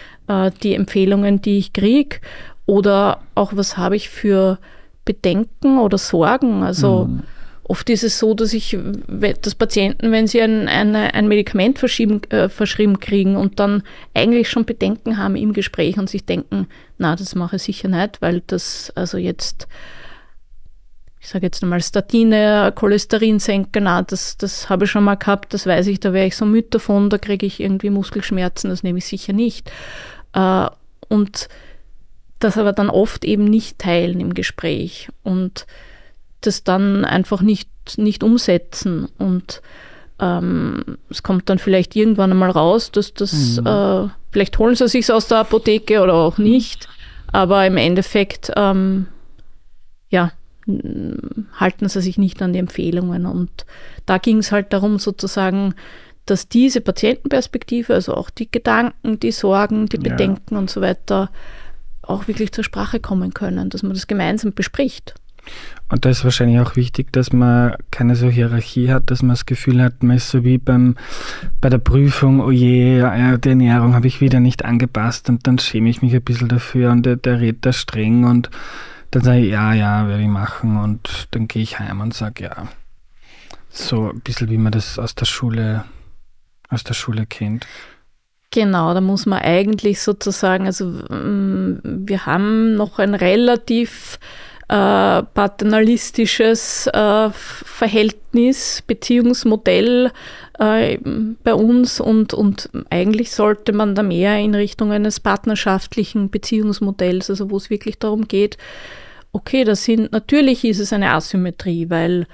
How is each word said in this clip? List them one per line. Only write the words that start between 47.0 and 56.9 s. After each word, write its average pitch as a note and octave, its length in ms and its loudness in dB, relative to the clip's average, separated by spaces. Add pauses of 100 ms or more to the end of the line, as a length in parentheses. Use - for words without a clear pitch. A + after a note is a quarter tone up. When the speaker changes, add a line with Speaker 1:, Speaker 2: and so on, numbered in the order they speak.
Speaker 1:
aber G3 340 4
im F#3+ 120 2
Endeffekt, F#3+ 800 0
ähm, F#3+ 500 2 (1040)
ja, F3 240 2 (340)
n-, - 880 -6
halten F#3+ 340 -2
sie G3 120 -2
sich F#3 160 -4
nicht G3 240 0
an F3+ 120 -2
die F3+ 60 -2
Empfehlungen. F3 640 -2
Und F3+ 400 -6 (400)
da F#3 120 2
ging's A3 340 2
halt G#3 220 0
darum, G3+ 260 2
sozusagen, F#3+ 760 -2 (500)
dass - 220 0
diese B3+ 340 4
Patientenperspektive, A#3+ 1120 -2